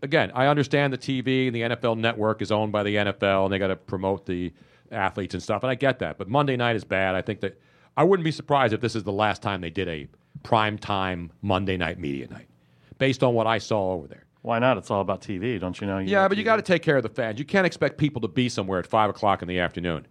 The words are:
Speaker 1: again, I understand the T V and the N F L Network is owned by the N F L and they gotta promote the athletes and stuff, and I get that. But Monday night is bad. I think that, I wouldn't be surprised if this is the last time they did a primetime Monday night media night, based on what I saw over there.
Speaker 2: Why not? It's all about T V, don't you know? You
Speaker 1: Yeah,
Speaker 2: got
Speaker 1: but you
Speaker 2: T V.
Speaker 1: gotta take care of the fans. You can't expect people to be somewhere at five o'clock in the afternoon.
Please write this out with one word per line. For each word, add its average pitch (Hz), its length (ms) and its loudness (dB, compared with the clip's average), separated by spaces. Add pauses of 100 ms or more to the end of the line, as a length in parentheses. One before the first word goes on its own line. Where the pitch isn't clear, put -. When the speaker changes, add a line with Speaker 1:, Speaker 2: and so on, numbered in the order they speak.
Speaker 1:
again, 139 320 2
I 127 100 4
understand 143 480 2
the 123 40 -6
T 131 240 -4
V 131 260 0
and 120 80 -4
the 117 80 -2
N 120 80 -2
F - 120 -4
L 113 120 2
Network 110 480 0
is 98 80 -2
owned 107 200 2
by 104 120 0
the 104 140 0
N 104 100 2
F 98 160 -2
L 98 220 4
and 95 80 0
they 95 40 0
gotta 95 200 0
promote 95 500 -4
the 90 260 -4 (380)
athletes 95 420 -4
and 87 80 -6
stuff, 104 220 -2
and 127 80 -2
I 127 40 -2
get 135 240 0
that. 80 200 -6
But 92 100 -10
Monday 135 280 0
night 120 180 2
is 95 80 -4
bad. 95 320 0
I 90 80 0
think 107 160 -6
that, - 180 -6 (400)
I 143 60 4
wouldn't 180 220 2
be 160 60 2
surprised 135 420 2
if 104 80 -2
this 117 140 -2
is 104 80 -2
the 101 80 -4
last 101 300 2
time 98 200 -4
they 85 100 -6
did 92 160 -2
a 78 200 -8 (360)
primetime 98 840 0 (120)
Monday 95 360 0
night 87 220 -2
media 69 280 -6
night, - 200 -18 (520)
based 135 240 2
on 123 100 4
what 113 140 2
I 113 100 4
saw 98 360 0
over 82 140 -6
there. - 180 -20 (180)
Speaker 2:
Why 117 160 -2
not? 123 180 4
It's - 120 -10
all 101 120 2
about 92 200 -2
T 98 160 -8
V, 107 220 -4
don't 90 200 -6
you 101 80 -6
know? 95 120 -2
You 95 80 -4
Speaker 1:
Yeah, 196 160 2
Speaker 2:
got 190 60 4
Speaker 1:
but 202 80 0
you 214 40 -2
Speaker 2:
T 202 40 -6
V. - 0 -
Speaker 1:
gotta 220 180 2
take 175 180 2
care 147 160 2
of 123 60 2
the 110 60 -6
fans. 113 280 -4
You 147 80 -8
can't 190 220 2
expect - 300 -2
people 143 240 0
to 110 60 -2
be 123 220 0
somewhere 95 300 -2
at 85 80 -6
five 110 220 4
o'clock 98 320 2
in 87 60 -6
the 90 120 -2
afternoon. 85 520 -2